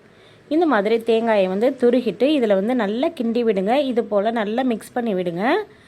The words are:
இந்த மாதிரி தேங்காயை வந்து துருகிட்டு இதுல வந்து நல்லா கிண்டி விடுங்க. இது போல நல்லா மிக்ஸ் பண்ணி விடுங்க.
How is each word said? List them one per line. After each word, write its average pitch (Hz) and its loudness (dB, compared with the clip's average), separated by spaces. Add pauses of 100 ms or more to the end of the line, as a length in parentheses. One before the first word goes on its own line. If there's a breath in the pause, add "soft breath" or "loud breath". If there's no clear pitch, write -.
(560 soft breath)
இந்த 339 2
மாதிரி 220 2 (120)
தேங்காயை 220 2
வந்து 208 0 (120)
துருகிட்டு 240 2
இதுல 214 2
வந்து 220 -2
நல்லா 226 -2 (100)
கிண்டி 233 -2
விடுங்க. 196 0 (160)
இது 233 0 (100)
போல 208 0
நல்லா 220 -2
மிக்ஸ் - -6
பண்ணி 233 -2
விடுங்க. 180 -4 (440 loud breath)